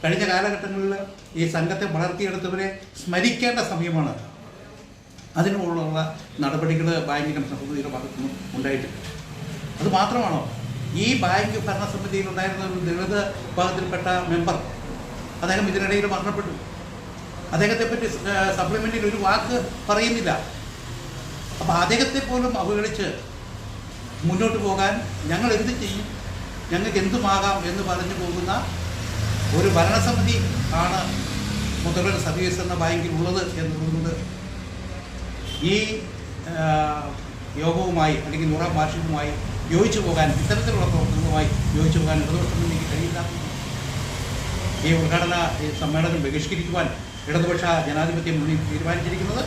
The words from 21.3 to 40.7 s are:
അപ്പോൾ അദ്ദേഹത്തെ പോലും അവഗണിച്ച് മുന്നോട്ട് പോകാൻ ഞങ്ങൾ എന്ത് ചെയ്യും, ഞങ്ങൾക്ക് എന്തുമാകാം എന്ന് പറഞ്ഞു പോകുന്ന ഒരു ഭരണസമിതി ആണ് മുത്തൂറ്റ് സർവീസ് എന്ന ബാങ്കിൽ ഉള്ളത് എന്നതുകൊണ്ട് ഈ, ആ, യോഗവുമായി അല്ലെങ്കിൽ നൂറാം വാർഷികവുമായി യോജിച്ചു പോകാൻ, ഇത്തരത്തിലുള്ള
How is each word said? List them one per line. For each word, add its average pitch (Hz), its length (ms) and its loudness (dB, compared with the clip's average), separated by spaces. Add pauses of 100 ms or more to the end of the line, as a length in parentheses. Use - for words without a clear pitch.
അപ്പോൾ 170 220 4
അദ്ദേഹത്തെ 269 460 4
പോലും 247 240 0 (100)
അവഗണിച്ച് 202 440 0 (1200)
മുന്നോട്ട് 220 380 2
പോകാൻ 196 280 2 (380)
ഞങ്ങൾ 226 260 2
എന്ത് - 240 0
ചെയ്യും, 202 240 -4 (680)
ഞങ്ങൾക്ക് 202 300 2
എന്തുമാകാം 196 540 2 (140)
എന്ന് 190 180 -2
പറഞ്ഞു 180 320 -2
പോകുന്ന 175 300 -2 (1080)
ഒരു 98 200 6
ഭരണസമിതി - 600 6 (460)
ആണ് 185 180 2 (840)
മുത്തൂറ്റ് 180 440 2
സർവീസ് 165 380 0
എന്ന 175 180 0
ബാങ്കിൽ 165 340 2
ഉള്ളത് 175 260 2 (180)
എന്നതുകൊണ്ട് 160 520 0 (1600)
ഈ, - 20 6 (840)
ആ, - 20 2 (1000)
യോഗവുമായി 165 600 4
അല്ലെങ്കിൽ 156 280 0
നൂറാം 165 260 0
വാർഷികവുമായി 156 560 0 (400)
യോജിച്ചു 214 320 6
പോകാൻ, 165 220 4 (140)
ഇത്തരത്തിലുള്ള 208 500 2